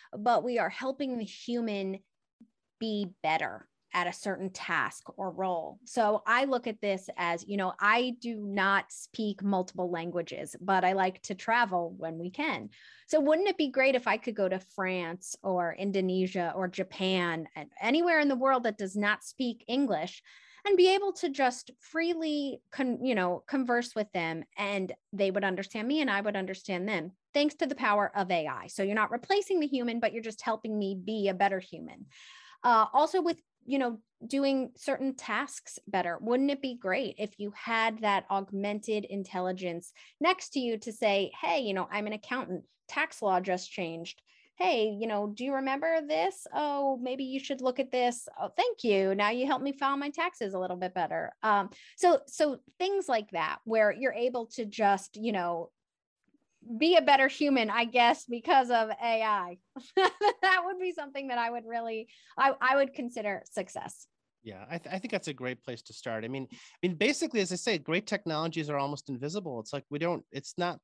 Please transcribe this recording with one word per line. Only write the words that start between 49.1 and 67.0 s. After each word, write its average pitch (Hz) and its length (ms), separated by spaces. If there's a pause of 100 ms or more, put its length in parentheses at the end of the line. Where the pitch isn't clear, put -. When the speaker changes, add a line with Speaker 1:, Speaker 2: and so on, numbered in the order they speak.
Speaker 1:
Now 208 140
you 247 160
help 269 160
me 277 100
file 277 240
my 285 140
taxes 294 440
a 185 60
little 185 160
bit 185 180
better." 165 380 (120)
Um, 202 260 (260)
so, 349 320
so 294 320 (180)
things 381 300
like 220 240
that, 160 320
where 220 280
you're 247 220
able 240 340
to 233 180
just, 202 500
you 220 160
know, 175 380 (1080)
be 330 200
a 311 40
better 269 280
human, 269 400
I 233 160
guess, 240 400
because 247 440
of 226 200
A 226 340
I. 185 340 (380)
<laughs> 370 140 (320)
That 370 240
would 370 140
be 370 120
something 277 360
that 240 100
I 233 120
would 240 160
really, 233 420 (300)
I, 269 220
I 262 160
would 277 180
consider 233 560
success. - 580 (340)
Speaker 2:
Yeah, 104 280
I, 165 80
th-, 160 160
I 190 60
think 220 120
that's 190 160
a 151 60
great 127 300
place 120 200
to - 100
start. 110 300
I 117 40
mean, 131 240
I - 60 (240)
mean, 180 140
basically, 240 460